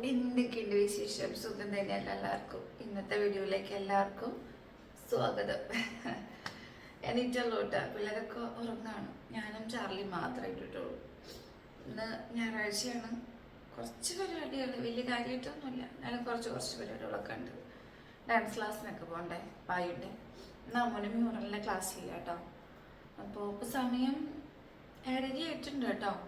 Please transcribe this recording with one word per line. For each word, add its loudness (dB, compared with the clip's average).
എന്തൊക്കെയുണ്ട് 6
വിശേഷം? 4
സുഖം -2
തന്നെയല്ലേ 2
എല്ലാവർക്കും? 0
ഇന്നത്തെ 0
വീഡിയോയിലേക്ക് 4
എല്ലാവർക്കും 4
സ്വാഗതം. 4
എണീറ്റുള്ളൂ 4
ട്ടോ. 4
പിള്ളേരൊക്കെ -2
ഉറങ്ങാണ്. -4
ഞാനും -4
ചാർലി -2
മാത്രമേ 0
ഇട്ടിട്ടുള്ളൂ. -4
ഇന്ന് -2
ഞായറാഴ്ചയാണ്. 0
കുറച്ച് -4
പരിപാടികൾ, 0
വലിയ 0
കാര്യമായിട്ടൊന്നുമില്ല, -2
എന്നാലും -2
കുറച്ച് 0
കുറച്ച് -2
പരിപാടികളൊക്കെ -2
ഉണ്ട്. -6
ഡാൻസ് 6
ക്ലാസ്സിനൊക്കെ -2
പോകണ്ടേ, -4
പായുണ്ട്. 2
ഇന്ന് 4
അമ്മൂന് 2
മ്യൂറലിൻ്റെ 2
ക്ലാസ് 2
ഇല്ല -4
കേട്ടോ. -2
അപ്പോൾ -2
ഇപ്പോൾ -4
സമയം 4
ഏഴര 2
ആയിട്ടുണ്ട് 0
കേട്ടോ. 2